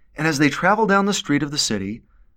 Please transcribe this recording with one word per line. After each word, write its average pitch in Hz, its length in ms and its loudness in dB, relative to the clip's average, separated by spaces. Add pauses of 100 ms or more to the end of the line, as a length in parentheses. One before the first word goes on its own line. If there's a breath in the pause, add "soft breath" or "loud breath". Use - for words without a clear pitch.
(140)
And 156 120 -4
as 151 120 0
they 147 100 4
travel 208 380 2
down 196 200 2
the 202 80 0
street 143 280 -2
of 147 80 -4
the 147 80 -6
city, 104 440 -4 (340)